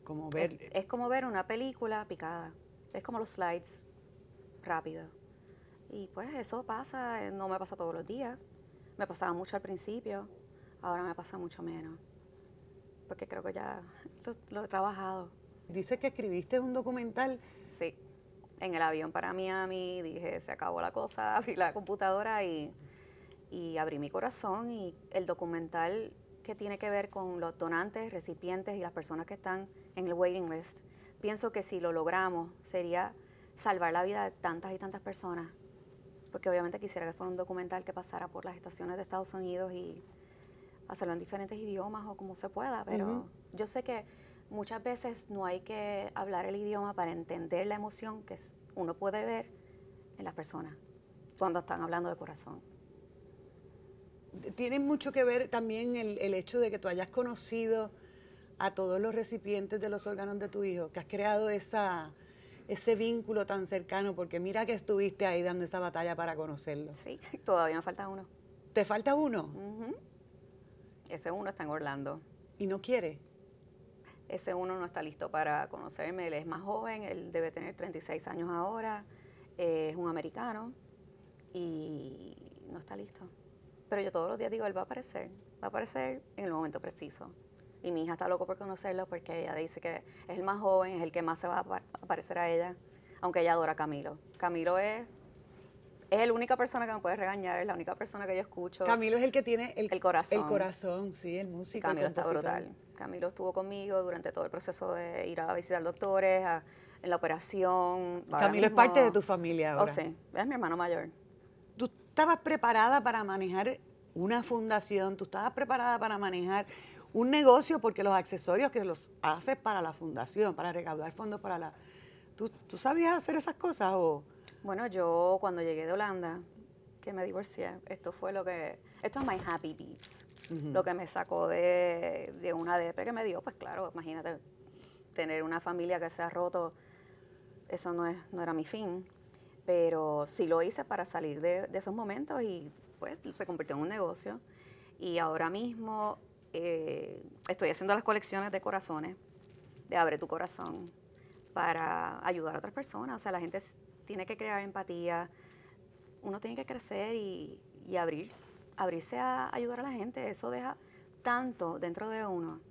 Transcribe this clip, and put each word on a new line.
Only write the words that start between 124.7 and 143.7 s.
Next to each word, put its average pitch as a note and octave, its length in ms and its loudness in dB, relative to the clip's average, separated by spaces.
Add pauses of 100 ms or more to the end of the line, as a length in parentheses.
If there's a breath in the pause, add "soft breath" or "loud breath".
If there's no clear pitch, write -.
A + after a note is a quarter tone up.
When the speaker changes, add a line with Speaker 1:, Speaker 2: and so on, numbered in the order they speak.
Speaker 2:
yo F3+ 540 6
cuando F3+ 220 2
llegué D#3+ 240 0
de E3+ 60 0
Holanda, F#3 480 0 (600)
que G#3 120 -8
me F#3 120 -2
divorcié, F#3+ 600 -6
esto F3+ 260 -8
fue F#3+ 200 -4
lo F#3+ 120 -2
que... F3 340 -4 (240 loud breath)
Esto G#3+ 180 -2
es C4 60 0
my G3 100 0 (100)
happy E3 280 -2
beats, - 500 -14 (260)
Speaker 1:
Ujú. D3+ 220 -4
Speaker 2:
lo F#3 120 6
que F3+ 100 0
me F3+ 120 -6
sacó E3+ 420 0
de, E3+ 920 2
de F3 140 -2
una E3+ 240 2
depre E3+ 260 -2
que A#3 80 -2
me A3+ 120 -4
dio, F#3 180 -2
pues - 140 -10
claro, F3+ 360 -6
imagínate, D#3+ 460 -6 (760 loud breath)
tener D#3+ 280 0
una E3 180 0
familia F3 400 0
que E3 100 -2
se F3 120 -6
ha E3+ 80 0
roto, F3 420 0 (960 loud breath)
eso F3 240 -4
no E3+ 140 2
es, E3+ 100 0 (160)
no F3 100 -4
era E3 100 0
mi D#3+ 120 0
fin, F#3 400 -4 (640 loud breath)
pero D#3+ 600 4
sí - 200 0
lo E3 160 6
hice A3+ 220 0
para F#3 200 -2
salir D#3 360 -4
de, F3 260 2
de F#3+ 120 -4
esos F#3+ 160 -4
momentos A#3 480 -4
y E3+ 300 -4 (260)
pues - 200 -8 (160)
se G3+ 120 -6
convirtió D#3 300 -4